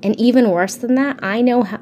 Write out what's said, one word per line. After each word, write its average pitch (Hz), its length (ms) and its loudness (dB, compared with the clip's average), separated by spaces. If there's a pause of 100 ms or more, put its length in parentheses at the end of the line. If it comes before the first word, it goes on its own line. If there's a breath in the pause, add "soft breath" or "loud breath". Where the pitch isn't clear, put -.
And 208 160 -2
even 240 320 4
worse 180 260 -2
than 240 180 0
that, 277 280 -2
I 202 200 -2
know 247 220 2
ho-, 196 180 -10